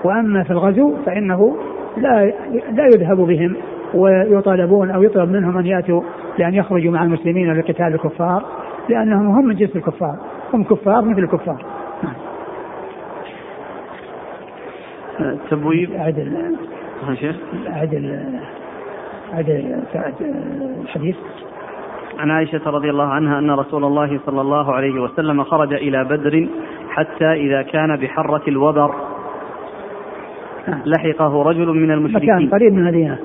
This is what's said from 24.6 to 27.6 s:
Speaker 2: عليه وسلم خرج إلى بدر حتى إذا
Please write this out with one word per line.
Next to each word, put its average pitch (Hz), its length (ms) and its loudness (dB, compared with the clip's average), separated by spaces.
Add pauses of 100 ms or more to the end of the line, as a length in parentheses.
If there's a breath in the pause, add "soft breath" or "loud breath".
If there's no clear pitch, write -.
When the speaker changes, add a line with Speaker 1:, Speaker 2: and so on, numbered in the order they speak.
Speaker 2:
عليه 131 280 0
وسلم 143 420 0
خرج 147 300 2
إلى 135 300 0
بدر 147 440 2 (420 loud breath)
حتى 156 440 0
إذا 139 280 2